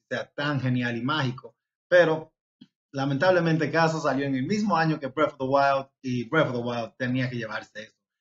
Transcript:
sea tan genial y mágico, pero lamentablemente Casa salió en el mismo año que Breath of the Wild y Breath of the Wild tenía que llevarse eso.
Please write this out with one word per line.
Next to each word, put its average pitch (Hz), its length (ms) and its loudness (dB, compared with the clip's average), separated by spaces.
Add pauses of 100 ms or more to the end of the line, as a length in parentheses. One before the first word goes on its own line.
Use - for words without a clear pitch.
sea 113 240 -8
tan 143 280 -2
genial 123 360 -2
y 113 40 -6
mágico, 131 540 -4 (320)
pero 160 460 4 (600)
lamentablemente 151 760 2
Casa 160 300 2
salió 139 260 0
en 135 100 -2
el 131 120 -2
mismo 214 300 0
año 160 220 0
que 135 80 -8
Breath 139 260 0
of - 40 -20
the 135 80 -4
Wild 139 420 2 (140)
y 123 220 -4
Breath 139 240 2
of 117 60 -4
the 120 60 -4
Wild 120 380 -6
tenía 127 320 -2
que 127 60 -10
llevarse 107 480 -10
eso. 107 100 -20 (280)